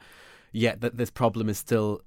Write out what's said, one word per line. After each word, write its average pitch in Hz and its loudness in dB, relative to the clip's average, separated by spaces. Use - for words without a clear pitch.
yet 110 0
that 117 -4
this 117 -2
problem 113 0
is 104 -2
still 107 0